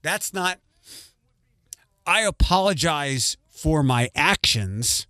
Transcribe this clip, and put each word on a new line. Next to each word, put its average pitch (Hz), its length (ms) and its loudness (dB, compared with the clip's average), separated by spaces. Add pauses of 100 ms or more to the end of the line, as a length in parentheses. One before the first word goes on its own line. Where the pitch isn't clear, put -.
That's 185 320 -4
not, 180 260 -2 (1500)
I 190 160 2
apologize 165 1160 0 (120)
for 156 340 0
my 123 320 2
actions. 113 960 0